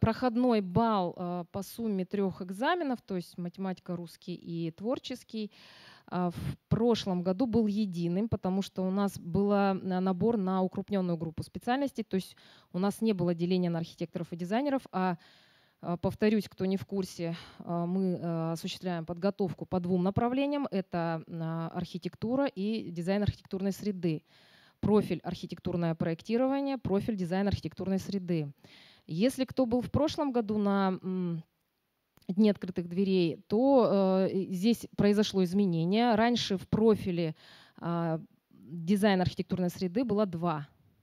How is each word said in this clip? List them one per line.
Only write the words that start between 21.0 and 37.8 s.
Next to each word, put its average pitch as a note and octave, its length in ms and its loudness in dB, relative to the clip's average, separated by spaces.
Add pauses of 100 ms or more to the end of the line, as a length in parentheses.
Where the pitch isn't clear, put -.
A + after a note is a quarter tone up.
а, E3 480 -6
архитектура F#3+ 720 -2
и G#3+ 460 -4
дизайн F#3 320 0
архитектурной G3 480 -2
среды. F3+ 500 -2 (560)
Профиль G3+ 460 4
архитектурное E3+ 720 -4
проектирование, C4 840 0
профиль G3+ 380 0
дизайн F#3 320 0
архитектурной F#3+ 500 -2
среды. F3 540 -2 (560)
Если B3 360 2
кто C4 220 0
был A#3+ 140 0
в - 100 -6
прошлом D4 400 0
году A3 260 0
на, G3 460 2
м, F3 400 -2 (840)
Дне G3+ 240 4
открытых F3+ 360 -6
дверей, F3+ 600 2
то, G3 800 6
э, - 0 -
и F#3+ 240 -2
здесь G#3+ 320 2 (100)
произошло G3+ 460 4
изменение. F#3+ 720 4
Раньше A3 420 2
в - 120 -12
профиле, F#3 640 2 (440)
а, E3 420 -2 (320)